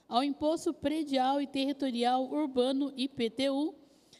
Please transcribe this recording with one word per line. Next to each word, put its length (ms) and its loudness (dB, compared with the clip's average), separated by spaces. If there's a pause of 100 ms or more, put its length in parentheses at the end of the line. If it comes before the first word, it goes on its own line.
ao 160 2
imposto 500 0
predial 640 0
e 60 -2
territorial 800 0
urbano, 720 0
I 120 -2
P 220 -2
T 180 0
U, 240 0 (480)